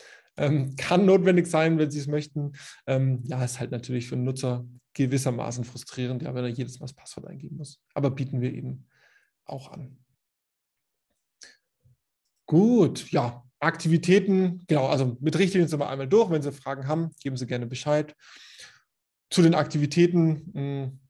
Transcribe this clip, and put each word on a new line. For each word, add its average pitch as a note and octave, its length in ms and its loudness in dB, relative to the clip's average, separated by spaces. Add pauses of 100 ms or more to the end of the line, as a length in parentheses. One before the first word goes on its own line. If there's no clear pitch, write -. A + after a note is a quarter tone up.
(360)
Ähm, C#3+ 400 0
kann F3+ 280 2
notwendig F#3 440 6
sein, D#3+ 300 2
wenn D3+ 120 2
Sie D3 80 -6
es C#3 80 -6
möchten. D3 460 -4 (340)
Ähm, C3 380 0
ja, B2+ 200 -4
ist B2 160 -6
halt B2+ 120 -6
natürlich B2 340 -6
für - 80 -8
den B2+ 100 -2
Nutzer B2+ 400 -4 (300)
gewissermaßen B2 720 -2
frustrierend, B2 580 -8
ja, C3+ 120 -8
wenn B2 100 -4
er B2 60 -4
jedes B2 280 -8
Mal - 80 -12
das C3 80 -14
Passwort - 320 -18
eingeben - 300 -16
muss. - 240 -16 (140)
Aber C#3 160 0
bieten C3 300 -4
wir B2+ 140 -2
eben C3 320 -10 (580)
auch - 280 -14
an. C3 260 -16 (2500)
Gut, G3+ 640 4
ja, A#2+ 340 -2 (140)
Aktivitäten, F3+ 1080 2
genau, C#3 200 2
also C3 340 0
mit D3+ 180 0
Richtlinien F3+ 300 2
sind D3 120 -4
wir C#3+ 80 -4
einmal C3+ 200 -8
durch. G3+ 220 4
Wenn D#3 120 0
Sie C#3 100 -4
Fragen C#3 360 -8
haben, D#3+ 220 -2 (100)
geben C3 160 -6
Sie B2 100 -6
gerne B2 200 -4
Bescheid. D3+ 480 -2 (1160)
Zu - 100 4
den E3+ 140 8
Aktivitäten, D#3 960 2
mh, C#3 400 -6 (180)